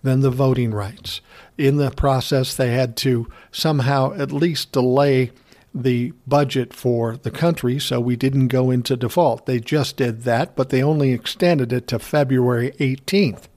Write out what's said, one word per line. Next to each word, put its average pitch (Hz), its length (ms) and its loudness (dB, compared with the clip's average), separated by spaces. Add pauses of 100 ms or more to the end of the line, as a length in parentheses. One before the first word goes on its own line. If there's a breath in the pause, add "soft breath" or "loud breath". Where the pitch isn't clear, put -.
then 131 160 2
the 135 100 4
voting 123 420 0
rights. - 480 -8 (380 loud breath)
In 143 200 2
the 139 120 0
process, 131 640 0
they 123 180 0
had 123 260 -2
to 120 280 0 (240 loud breath)
somehow 139 600 0
at 147 180 -4
least 147 400 -2
delay 131 640 2 (420 soft breath)
the 123 380 0 (140)
budget 135 460 0
for 117 440 -2
the - 140 -8
country 147 500 0
so 123 180 -2
we 123 160 0
didn't 135 340 2
go 127 220 2
into 127 260 0
default. 120 500 0
They 127 120 0
just 143 380 -2
did 117 260 -2
that, 123 320 0
but 131 140 -2
they 131 140 2
only 143 300 2
extended 131 600 0
it 127 160 -4
to 120 100 -2
February 127 800 2
eighteenth. 135 800 -2